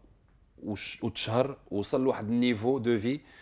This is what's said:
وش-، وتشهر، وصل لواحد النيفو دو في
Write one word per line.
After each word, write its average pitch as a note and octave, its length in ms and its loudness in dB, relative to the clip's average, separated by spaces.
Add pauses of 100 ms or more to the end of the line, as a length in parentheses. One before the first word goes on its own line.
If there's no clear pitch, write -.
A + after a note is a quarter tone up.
(640)
وش-، - 400 -8
وتشهر، B2 540 0 (140)
وصل D3+ 320 0
لواحد A#2 240 0
النيفو A#2+ 500 2
دو A#2 220 2
في B2+ 200 -2 (220)